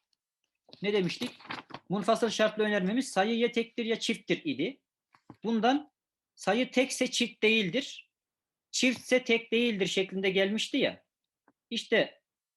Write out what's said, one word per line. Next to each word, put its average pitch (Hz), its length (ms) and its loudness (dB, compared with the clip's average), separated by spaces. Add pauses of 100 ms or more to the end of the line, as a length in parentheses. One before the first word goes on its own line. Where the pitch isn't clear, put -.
(840)
Ne 202 100 -2
demiştik? 202 380 -2 (580)
Munfasıl 214 420 0
şartlı 214 340 0
önermemiz 208 440 0
sayı 220 300 0
ya 233 140 0
tektir 233 320 -4
ya 220 160 -2
çifttir - 440 -2
idi. 156 360 -4 (640)
Bundan 233 480 0 (420)
sayı 240 360 0
tekse 262 400 0
çift - 320 -2
değildir, 220 680 0 (600)
çiftse 254 540 0
tek 226 280 0
değildir 226 340 2
şeklinde 190 440 -2
gelmişti 196 460 0
ya. 165 280 -2 (640)
İşte 214 520 -2 (340)